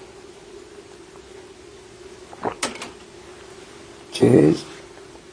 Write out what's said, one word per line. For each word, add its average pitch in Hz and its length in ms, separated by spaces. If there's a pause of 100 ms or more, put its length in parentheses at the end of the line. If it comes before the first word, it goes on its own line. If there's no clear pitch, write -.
(4000)
چیز، 135 440 (760)